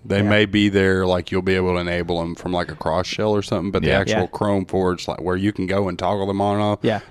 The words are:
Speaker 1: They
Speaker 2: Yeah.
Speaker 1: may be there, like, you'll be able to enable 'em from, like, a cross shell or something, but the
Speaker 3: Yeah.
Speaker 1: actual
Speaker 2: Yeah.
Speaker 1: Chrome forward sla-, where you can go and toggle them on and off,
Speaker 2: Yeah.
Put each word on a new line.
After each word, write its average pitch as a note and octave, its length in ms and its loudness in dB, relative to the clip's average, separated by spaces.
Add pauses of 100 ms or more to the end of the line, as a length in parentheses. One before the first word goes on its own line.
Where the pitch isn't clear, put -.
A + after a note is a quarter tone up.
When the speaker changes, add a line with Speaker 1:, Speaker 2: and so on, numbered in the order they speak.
Speaker 1:
They G2+ 180 0
Speaker 2:
Yeah. G2+ 60 2
Speaker 1:
may G#2 160 6
be G2+ 240 4
there, F#2+ 380 4
like, F2+ 240 0
you'll F#2+ 120 0
be F#2 120 2
able F#2 200 2
to F2 60 0
enable F2 400 -2
'em E2+ 140 -4
from, - 180 -6
like, F2 180 -2
a D#2 40 -10
cross E2+ 320 -2
shell G#2+ 280 -2
or G2+ 80 0
something, G2 280 -4
but F#2 120 0
the D#2 60 0
Speaker 3:
Yeah. - 120 2
Speaker 1:
actual G#2+ 220 0
Speaker 2:
Yeah. F2+ 40 -2
Speaker 1:
Chrome G2+ 400 -2
forward F#2 320 0
sla-, - 240 -8
where F2+ 140 -2
you G2+ 160 0
can F#2 140 -4
go F#2+ 220 0
and F2 100 -6
toggle G2 280 0
them G2 140 -2
on G2+ 160 2
and G#2 80 0
off, G#2 180 0
Speaker 2:
Yeah. G#2+ 160 0 (120)